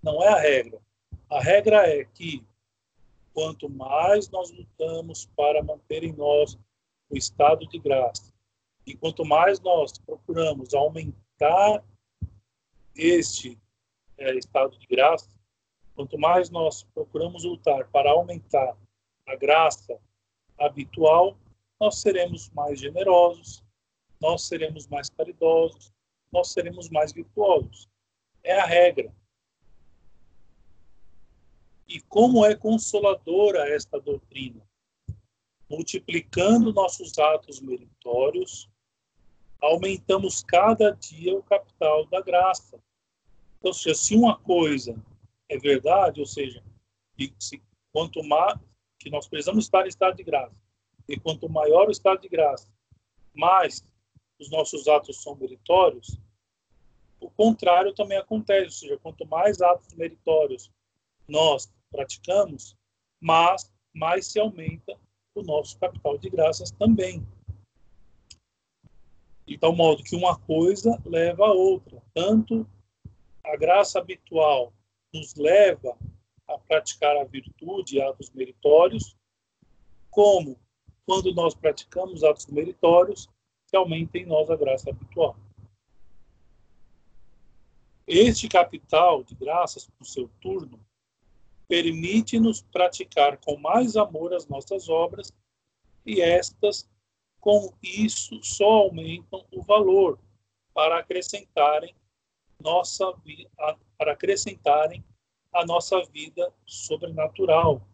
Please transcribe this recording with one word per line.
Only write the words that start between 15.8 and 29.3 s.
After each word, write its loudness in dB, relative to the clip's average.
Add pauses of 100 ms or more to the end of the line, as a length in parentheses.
quanto -12
mais 2
nós -4 (100)
procuramos -8
lutar -2
para 2
aumentar -2 (500)
a -10
graça 0 (580)
habitual, 2 (420)
nós -2
seremos -4
mais -8
generosos, 0 (560)
nós -4
seremos -10
mais -12
caridosos, -2 (400)
nós -2
seremos -8
mais -2
virtuosos. -2 (540)
É 0
a 0
regra. 2 (2750)